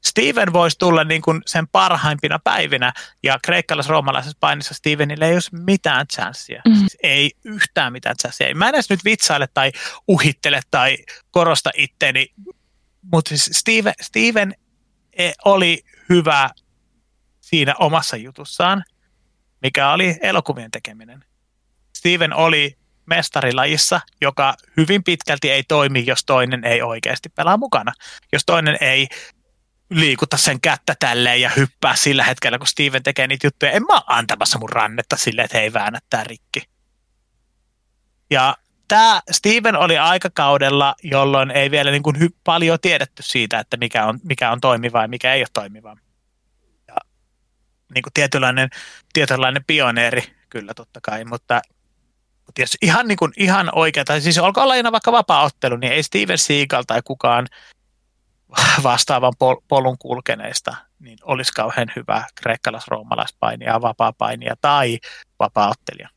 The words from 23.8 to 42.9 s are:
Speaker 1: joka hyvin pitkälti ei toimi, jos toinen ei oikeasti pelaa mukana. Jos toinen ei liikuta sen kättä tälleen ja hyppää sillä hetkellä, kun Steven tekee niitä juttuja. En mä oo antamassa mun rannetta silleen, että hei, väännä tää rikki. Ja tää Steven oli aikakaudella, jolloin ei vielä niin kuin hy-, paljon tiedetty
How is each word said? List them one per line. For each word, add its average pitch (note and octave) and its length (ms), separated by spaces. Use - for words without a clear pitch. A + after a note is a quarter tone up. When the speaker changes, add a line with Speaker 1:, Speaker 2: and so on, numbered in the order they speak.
Speaker 1:
joka C#3 340
hyvin F3+ 260
pitkälti D3+ 480
ei C3+ 120
toimi, C#3 440
jos B2+ 180
toinen B2+ 400
ei A#2 160
oikeasti A#2+ 480
pelaa F3 280
mukana. C3 340
Jos C#3+ 120
toinen D#3+ 360
ei C3+ 260
liikuta D3 480
sen C3 240
kättä D3+ 380
tälleen B2 420
ja B2 160
hyppää C3+ 380
sillä C3+ 280
hetkellä, A#2+ 340
kun C#3 100
Steven C3+ 360
tekee C3+ 240
niitä C3+ 200
juttuja. C#3+ 240
En G#3 120
mä F#4 120
oo - 120
antamassa A#2 520
mun A2 100
rannetta A#2 480
silleen, A#2 280
että - 120
hei, A2 160
väännä A2 260
tää A2+ 140
rikki. - 380
Ja C3+ 260
tää A3 340
Steven G#3+ 440
oli E3 220
aikakaudella, C#3+ 1080
jolloin C#3 480
ei C#3 200
vielä C#3+ 200
niin C#3+ 120
kuin D3+ 120
hy-, E3+ 280
paljon E3 380
tiedetty D3+ 420